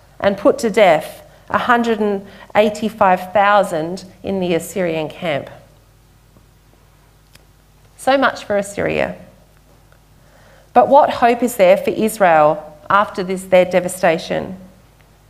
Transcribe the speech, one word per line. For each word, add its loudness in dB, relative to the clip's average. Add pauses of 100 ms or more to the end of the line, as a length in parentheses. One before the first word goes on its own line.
(200)
and 0
put 0
to -2
death 2 (260)
a -4
hundred 0
and -2 (300)
eighty-five 0
thousand 0 (180)
in -6
the -2
Assyrian -6
camp." -8 (2500)
So 0
much -2
for -4
Assyria. -4 (1600)
But 4
what 4
hope 0
is -4
there 6
for -4
Israel 2 (260)
after 0
this, -6
their 4
devastation? -2 (720)